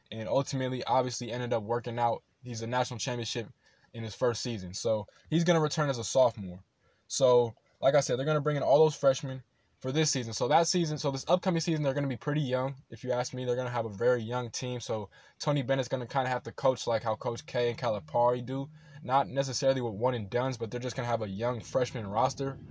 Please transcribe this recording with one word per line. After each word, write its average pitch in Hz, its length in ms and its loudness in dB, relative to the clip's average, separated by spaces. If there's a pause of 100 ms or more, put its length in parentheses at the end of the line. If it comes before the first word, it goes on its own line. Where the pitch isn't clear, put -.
(100)
and 110 180 -8
ultimately, 131 560 0
obviously, 123 460 0
ended 120 220 -2
up 113 100 0
working 117 360 -4
out. 117 240 0 (200)
He's 120 200 -8
a 113 40 -6
national 123 340 -2
championship 120 480 -4 (440)
in 117 100 -8
his 107 120 -8
first 120 280 0
season. 98 300 -6
So 110 340 -2 (220)
he's 165 160 2
gonna 165 160 4
return 151 300 0
as 127 80 -2
a 117 60 -6
sophomore. 104 580 2 (460)
So, 123 460 6 (280)
like 139 120 4
I 143 60 8
said, 127 180 0
they're 135 80 -2
gonna 156 140 2
bring 147 160 0
in 139 60 0
all 127 160 6
those 156 160 6
freshmen 135 480 0 (360)
for 131 140 -4
this 156 180 2
season. 117 220 -2
So 123 160 0
that 160 200 6
season, 156 300 0
so 147 120 0
this 135 180 -4
upcoming 175 320 2
season, 156 220 0
they're 139 120 2
gonna 143 120 0
be 131 100 -2
pretty 147 260 -2
young. 127 320 0 (160)
If 117 120 -14
you 123 100 -2
ask 123 200 -2
me, 127 120 -4
they're 123 120 0
gonna 123 140 -2
have 120 160 -2
a 110 40 -6
very 117 320 2
young 120 280 -4
team. 123 300 -6
So 110 300 -4 (280)
Tony 147 240 0
Bennett's 131 260 0
gonna 127 180 -2
kinda 131 220 0
have 127 160 -2
to 113 80 -10
coach - 340 0
like 113 160 0
how 110 120 0
Coach 117 320 -6
K 120 240 0
and - 80 -6
Calipari 120 640 0
do. 135 240 -6 (340)
Not 127 260 0
necessarily 135 520 0
with 117 140 -2
one 120 180 0
and 110 160 -4
dones, 123 300 -2
but 110 120 -6
they're 120 80 -4
just 123 160 -6
gonna 120 140 -4
have 120 140 0
a 104 60 -4
young 113 320 -2
freshman 120 460 -2
roster, 131 520 0 (120)